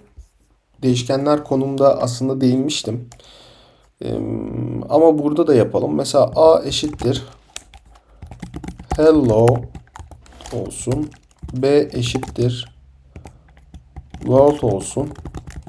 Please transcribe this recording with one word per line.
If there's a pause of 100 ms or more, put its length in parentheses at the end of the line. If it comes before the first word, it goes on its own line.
(800)
değişkenler
konumda
aslında
değinmiştim. (960)
Ee, (720)
ama
burada
da
yapalım.
Mesela
A
eşittir (1700)
hello (1080)
olsun. (440)
B
eşittir (1400)
world
olsun. (600)